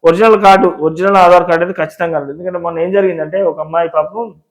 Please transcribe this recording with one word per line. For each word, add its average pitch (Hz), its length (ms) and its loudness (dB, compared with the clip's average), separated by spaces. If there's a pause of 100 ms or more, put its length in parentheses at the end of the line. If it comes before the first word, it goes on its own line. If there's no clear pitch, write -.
ఒరిజినల్ 202 380 4
కార్డు, 196 260 4 (120)
ఒరిజినల్ 175 360 0
ఆధార్ 180 260 6
కార్డు 170 220 0
అయితే 185 80 -8
ఖచ్చితంగా 165 460 -6
ఉండాలి. 143 200 -10
ఎందుకంటే 180 200 -8
మొన్న 170 200 -8
ఏం 180 140 -2
జరిగిందంటే 180 500 -2
ఒక 156 180 -2
అమ్మాయి 165 280 -2
పాపం 165 460 -6 (160)